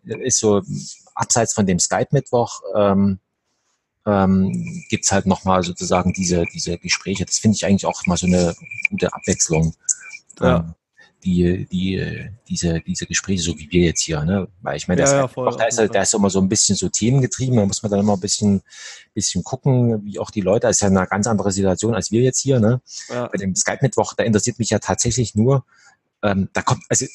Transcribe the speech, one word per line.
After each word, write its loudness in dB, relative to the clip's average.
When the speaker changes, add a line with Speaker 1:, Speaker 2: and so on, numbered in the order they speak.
Speaker 1:
ja. -10
Speaker 2:
ist -2
so, 2
abseits -2
von 0
dem 0
Skype-Mittwoch, -2
ähm, 2
ähm, 0
gibt's -2
halt 2
nochmal 2
sozusagen -2
diese, 0
diese -6
Gespräche. -4
Das -4
finde 4
ich -4
eigentlich 2
auch -4
mal 2
so -2
eine 4
gute -2
Abwechslung. 0
Speaker 1:
Ja. 4
Speaker 2:
Ähm, -8
die, 2
die, -4
diese, -2
diese -6
Gespräche, -2
so -4
wie -16
wir 4
jetzt 2
hier, -2
ne? 0
Weil -6
ich -10
meine, 2
Speaker 1:
Ja, 4
Speaker 2:
der 4
Speaker 1:
ja, 0
Speaker 2:
Skype-Mittwoch, -4
Speaker 1:
voll, -10
Speaker 2:
da 0
Speaker 1:
auf 2
Speaker 2:
ist -4
Speaker 1:
jeden 2
Speaker 2:
ja, 4
da -4
Speaker 1:
Fall. 2
Speaker 2:
ist 0
immer 4
so 0
ein 2
bisschen 2
so -4
themengetrieben, 0
da 4
muss -4
man -2
dann 2
immer 4
ein -2
bisschen, 2
bisschen -4
gucken, 0
wie -10
auch -8
die -4
Leute, 2
das 2
ist 0
ja 2
eine 4
ganz -2
andere 0
Situation 0
als -4
wir 2
jetzt 2
hier, 2
ne? 4
Speaker 1:
Ja. -6
Speaker 2:
Bei -6
dem -4
Skype-Mittwoch, 0
da -2
interessiert 0
mich -2
ja 2
tatsächlich -2
nur, 2
ähm, 0
da -2
kommt, 0
also 0